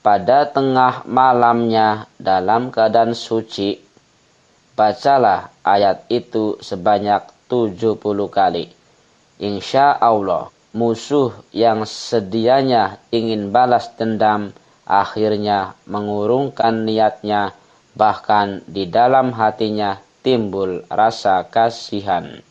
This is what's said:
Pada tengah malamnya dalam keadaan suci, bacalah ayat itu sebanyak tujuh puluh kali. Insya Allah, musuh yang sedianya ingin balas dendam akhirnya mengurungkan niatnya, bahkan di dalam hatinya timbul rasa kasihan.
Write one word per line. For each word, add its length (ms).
Pada 480
tengah 560
malamnya 1120
dalam 560
keadaan 400
suci, 640
bacalah 880
ayat 480
itu 480
sebanyak 640
tujuh 560
puluh 240
kali. 400
Insya 640
Allah, 480
musuh 640
yang 320
sedianya 1120
ingin 400
balas 400
dendam 640
akhirnya 960
mengurungkan 1040
niatnya, 640
bahkan 720
di 240
dalam 480
hatinya 640
timbul 640
rasa 560
kasihan. 1040